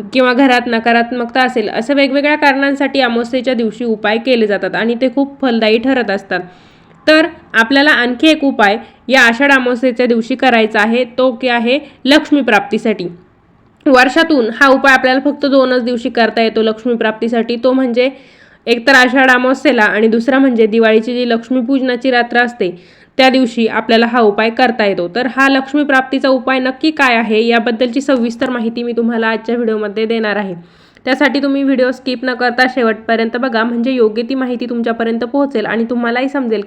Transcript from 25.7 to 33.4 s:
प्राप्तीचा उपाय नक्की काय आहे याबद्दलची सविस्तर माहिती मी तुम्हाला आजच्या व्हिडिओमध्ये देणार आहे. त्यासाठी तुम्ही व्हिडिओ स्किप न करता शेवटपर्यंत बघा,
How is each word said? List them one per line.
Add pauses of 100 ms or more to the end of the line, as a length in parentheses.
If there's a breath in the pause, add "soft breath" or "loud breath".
प्राप्तीचा
उपाय
नक्की
काय
आहे
याबद्दलची
सविस्तर
माहिती
मी
तुम्हाला
आजच्या
व्हिडिओमध्ये
देणार
आहे. (500 soft breath)
त्यासाठी
तुम्ही
व्हिडिओ
स्किप
न
करता
शेवटपर्यंत
बघा,